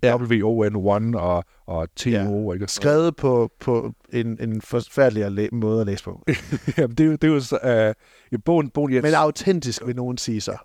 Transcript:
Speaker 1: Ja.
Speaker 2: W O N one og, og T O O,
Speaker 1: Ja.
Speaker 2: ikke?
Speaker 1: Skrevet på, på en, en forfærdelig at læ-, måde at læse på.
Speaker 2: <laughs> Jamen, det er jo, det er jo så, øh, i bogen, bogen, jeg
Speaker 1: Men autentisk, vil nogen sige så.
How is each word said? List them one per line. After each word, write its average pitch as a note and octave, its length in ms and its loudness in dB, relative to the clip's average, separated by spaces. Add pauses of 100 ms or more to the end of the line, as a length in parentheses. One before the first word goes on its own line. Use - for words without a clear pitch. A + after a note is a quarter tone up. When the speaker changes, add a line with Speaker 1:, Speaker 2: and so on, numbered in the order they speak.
Speaker 1:
Ja. B2 140 4
Speaker 2:
W A#2 300 0
O A2+ 220 2
N G#2 60 -4
one G#2 440 0
og, F2 240 0 (220)
og E2 300 -4
T - 120 -6
O - 20 0
O, G2+ 420 0
Speaker 1:
Ja. - 20 -4
Speaker 2:
ikke? G2 140 -6
Speaker 1:
Skrevet D#3 480 0
på, B2 440 2
på A#2 340 -2 (200)
en, A#2 260 -4
en A2 220 -4
forfærdelig A#2+ 600 0
at G2+ 80 -4
læ-, G2+ 200 -2
måde A2 300 0
at G#2 60 -2
læse G2 160 -6
på. F#2 200 -14 (240)
Speaker 2:
<laughs> - 300 -4
Jamen, A#2+ 180 0
det D#3 80 4
er D#3 40 6
jo, D#3 40 4
det D3+ 120 -2
er D#3 100 4
jo D3 60 4
så, B2+ 240 -2
øh, A2 300 2 (380)
i A#2+ 60 -2
bogen, D#3 320 2
bogen, D3 240 0
jeg B2 80 4
Speaker 1:
Men D3+ 120 2
autentisk, D3+ 720 0
vil B2 100 -4
nogen B2 220 -6
sige A2 240 -4
så. - 240 -6